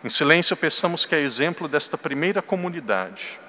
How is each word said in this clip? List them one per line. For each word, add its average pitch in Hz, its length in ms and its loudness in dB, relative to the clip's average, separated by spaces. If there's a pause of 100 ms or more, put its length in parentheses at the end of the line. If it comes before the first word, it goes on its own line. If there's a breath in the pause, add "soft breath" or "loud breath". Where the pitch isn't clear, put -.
Em 123 60 -6
silêncio, 160 480 4
peçamos 170 500 0
que, - 80 0
a 151 60 4
exemplo 143 480 -2
desta - 280 -2
primeira 170 460 -2
comunidade, 165 960 -4 (100)